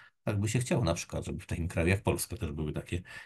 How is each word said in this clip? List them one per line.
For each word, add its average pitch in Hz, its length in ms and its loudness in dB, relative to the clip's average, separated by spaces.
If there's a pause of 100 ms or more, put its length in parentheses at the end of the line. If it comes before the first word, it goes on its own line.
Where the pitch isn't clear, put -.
(240)
tak 104 160 2
by 104 80 2
się 123 100 2
chciało 123 260 2
na 82 100 4
przykład, 78 300 -4
żeby 85 160 -6
w - 60 -14
takim 85 220 -2
kraju 85 200 2
jak 98 140 4
Polska - 340 0
też 76 160 -4
były 76 200 -2
takie - 300 -4 (240)